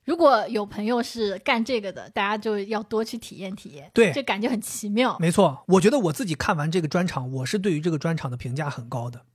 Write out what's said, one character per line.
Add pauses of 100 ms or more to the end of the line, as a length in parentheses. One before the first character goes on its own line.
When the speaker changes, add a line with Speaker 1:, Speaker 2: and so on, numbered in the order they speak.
Speaker 1:
如
果
有
朋
友
是
干
这
个
的，
大
家
就
要
多
去
体
验
体
验。
Speaker 2:
对。
Speaker 1:
这
感
觉
很
奇
妙。
Speaker 2:
没
错，
我
觉
得
我
自
己
看
完
这
个
专
场，
我
是
对
于
这
个
专
场
的
评
价
很
高
的。 (140)